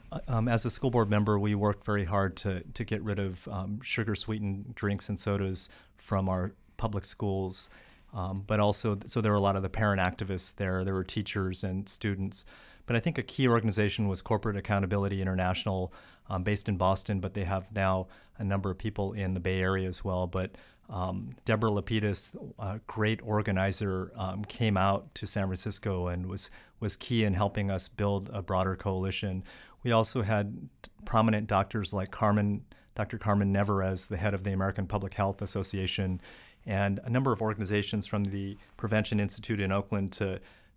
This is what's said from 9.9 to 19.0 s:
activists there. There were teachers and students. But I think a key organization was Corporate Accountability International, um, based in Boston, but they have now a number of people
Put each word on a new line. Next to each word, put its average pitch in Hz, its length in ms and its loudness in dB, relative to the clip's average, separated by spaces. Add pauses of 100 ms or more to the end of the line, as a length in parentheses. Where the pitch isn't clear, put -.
activists 92 540 -2
there. 92 280 0
There 98 80 0
were 95 100 0
teachers 95 640 -2
and 95 240 -4
students. 98 560 -4 (400)
But 117 120 0
I 113 40 4
think 156 160 -2
a 139 60 -2
key - 260 2
organization 107 580 4
was 95 140 0
Corporate 107 360 0
Accountability 98 640 0
International, 92 720 0 (340)
um, 92 160 -2
based 104 240 -2
in 101 80 2
Boston, 95 440 2
but 95 140 -6
they 101 100 -2
have 92 280 -2
now 95 340 2 (320)
a 110 60 -4
number 98 260 0
of 90 80 -4
people 101 340 -2